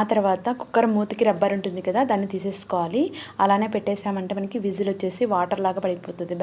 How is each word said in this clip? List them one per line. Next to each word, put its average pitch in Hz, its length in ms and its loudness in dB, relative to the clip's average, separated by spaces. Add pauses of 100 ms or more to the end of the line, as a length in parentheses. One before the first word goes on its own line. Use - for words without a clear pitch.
(120)
తర్వాత 196 340 2 (160)
కుక్కర్ 233 340 4
మూతికి 208 340 2
రబ్బర్ 196 280 2
ఉంటుంది 190 300 -4
కదా, 202 240 2
దాన్ని 202 220 2
తీసేసుకోవాలి. 185 720 0 (400)
అలానే 202 320 4
పెట్టేసామంటే 202 640 -2
మనకి 196 280 -4
విజిల్ 190 260 0
వచ్చేసి 190 320 -2 (100)
వాటర్ 180 320 0
లాగా 185 200 0
పడిపోతుంది 175 560 -6